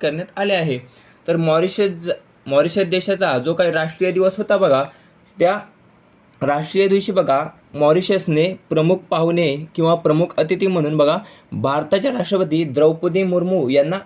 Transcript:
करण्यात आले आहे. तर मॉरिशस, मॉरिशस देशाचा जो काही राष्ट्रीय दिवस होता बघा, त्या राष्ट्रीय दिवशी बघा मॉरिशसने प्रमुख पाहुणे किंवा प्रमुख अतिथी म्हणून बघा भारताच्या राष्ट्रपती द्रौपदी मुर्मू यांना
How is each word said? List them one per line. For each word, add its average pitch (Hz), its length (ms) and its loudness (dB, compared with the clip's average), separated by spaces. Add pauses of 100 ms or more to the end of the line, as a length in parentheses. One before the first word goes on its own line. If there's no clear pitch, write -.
करण्यात 160 380 -6
आले 202 140 -2
आहे. 156 540 -4 (200)
तर 170 80 0
मॉरिशस, 170 720 0 (360)
मॉरिशस 165 400 0
देशाचा 180 520 0
जो 139 160 -2
काही 170 180 0
राष्ट्रीय 165 400 -2
दिवस 185 260 0
होता 208 200 0
बघा, 143 260 2 (540)
त्या 180 200 2 (840)
राष्ट्रीय 156 460 0
दिवशी 196 240 0
बघा 143 280 2 (340)
मॉरिशसने 160 720 2 (240)
प्रमुख 160 280 2 (120)
पाहुणे 165 460 0 (200)
किंवा 165 200 2
प्रमुख 165 320 0 (100)
अतिथी 175 300 0
म्हणून 156 300 0
बघा 151 200 2 (340)
भारताच्या 175 600 -2
राष्ट्रपती 180 520 -2
द्रौपदी 160 600 2
मुर्मू 175 460 0
यांना 147 360 2